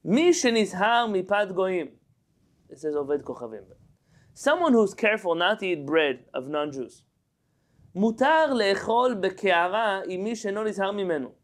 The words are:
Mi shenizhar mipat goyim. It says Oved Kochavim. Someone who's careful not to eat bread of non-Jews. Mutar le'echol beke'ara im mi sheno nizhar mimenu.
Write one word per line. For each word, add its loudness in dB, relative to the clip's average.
Mi 4
shenizhar 2
mipat -2
goyim. -2
It -20
says -4
Oved -2
Kochavim. -12
Someone 2
who's 4
careful 0
not 0
to -6
eat -4
bread 2
of -8
non-Jews. -6
Mutar 2
le'echol 2
beke'ara 0
im -6
mi -4
sheno -6
nizhar -2
mimenu. -4